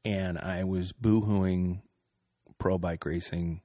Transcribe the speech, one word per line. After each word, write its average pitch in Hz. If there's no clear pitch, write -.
and 95
I 92
was 92
boo-hooing 98
pro 92
bike 85
racing. 85